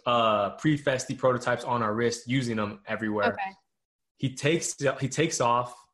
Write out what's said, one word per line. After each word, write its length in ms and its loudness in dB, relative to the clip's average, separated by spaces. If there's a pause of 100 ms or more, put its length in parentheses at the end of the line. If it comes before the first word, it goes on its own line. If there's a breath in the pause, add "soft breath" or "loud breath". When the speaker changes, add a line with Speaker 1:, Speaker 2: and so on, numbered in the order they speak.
Speaker 1:
uh, 440 4
pre-Festi 640 0
prototypes 480 0
on 200 0
our 100 0
wrist, 340 -2
using 300 0
them 300 -4
everywhere. 460 0
Speaker 2:
Okay. 180 -8 (680)
Speaker 1:
He 160 -4
takes, 420 -2 (240)
he 80 -2
takes 320 -2
off. 360 2 (180)